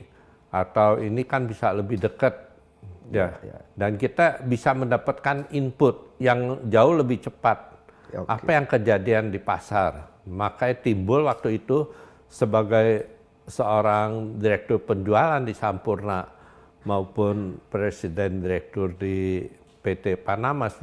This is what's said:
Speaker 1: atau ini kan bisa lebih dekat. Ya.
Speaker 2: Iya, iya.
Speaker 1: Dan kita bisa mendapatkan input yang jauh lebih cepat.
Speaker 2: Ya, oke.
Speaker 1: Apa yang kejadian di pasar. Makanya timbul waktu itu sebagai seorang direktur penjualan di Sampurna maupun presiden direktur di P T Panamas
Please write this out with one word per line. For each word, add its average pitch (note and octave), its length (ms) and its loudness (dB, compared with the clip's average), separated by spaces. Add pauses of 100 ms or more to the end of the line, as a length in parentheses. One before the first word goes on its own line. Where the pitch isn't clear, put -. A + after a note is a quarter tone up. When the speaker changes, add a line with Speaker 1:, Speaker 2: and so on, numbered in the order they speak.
(540)
Speaker 1:
atau G#2+ 480 2
ini A2+ 240 -4
kan B2+ 240 -4
bisa G#2+ 240 -2
lebih G#2 240 -4
dekat. - 480 -2 (640)
Ya. F#2 320 -2
Speaker 2:
Iya, - 80 -18
iya. - 80 -18 (160)
Speaker 1:
Dan G#2 240 -2
kita C#3+ 460 0
bisa B2+ 320 0
mendapatkan C3+ 800 -2
input C3+ 680 0
yang B2 460 0
jauh A2+ 260 6
lebih B2+ 300 0
cepat. - 500 -2 (400)
Speaker 2:
Ya, G2+ 80 -8
oke. - 80 -6
Speaker 1:
Apa A2 220 -4
yang D3 160 4
kejadian A2 680 2
di G2 80 -6
pasar. F2+ 680 -2 (160)
Makanya G#2 560 -2
timbul A2+ 420 2
waktu A2+ 320 -2
itu D3 300 0 (400)
sebagai A2 800 2 (400)
seorang G#2+ 920 0
direktur G#2 460 0
penjualan A2 560 2
di A2+ 160 -4
Sampurna G2 720 -4 (560)
maupun G2+ 720 -2 (140)
presiden F#2+ 720 -4
direktur F#2 500 -4
di F#2+ 480 -4 (380)
P - 60 -16 (100)
T F#2 240 -2
Panamas A#2 640 -4